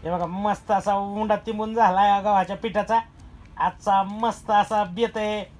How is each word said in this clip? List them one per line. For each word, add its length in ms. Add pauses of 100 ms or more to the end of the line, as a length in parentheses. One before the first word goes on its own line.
हे 80
बघा, 160
मस्त 440
असा 240
उंडा 420
तिंबून 380
झाला 340
या 120
गव्हाच्या 360
पिठाचा. 420 (580)
आजचा 460
मस्त 480
असा 340
बेत 320
आहे 440